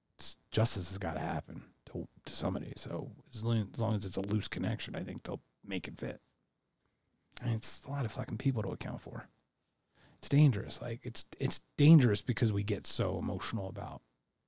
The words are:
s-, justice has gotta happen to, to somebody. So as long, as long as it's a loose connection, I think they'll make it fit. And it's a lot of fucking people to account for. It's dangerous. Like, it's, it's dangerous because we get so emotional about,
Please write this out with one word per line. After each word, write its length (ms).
s-, 200
justice 380
has 80
gotta 220
happen 440
to, 200
to 80
somebody. 440
So 340
as 100
long, 300
as 80
long 140
as 100
it's 100
a 60
loose 260
connection, 480
I 80
think 200
they'll 180
make 240
it 100
fit. 220
And 120
it's 320
a 60
lot 140
of 80
fucking 240
people 260
to 60
account 320
for. 260
It's 100
dangerous. 520
Like, 220
it's, 220
it's 240
dangerous 440
because 320
we 100
get 240
so 300
emotional 520
about, 320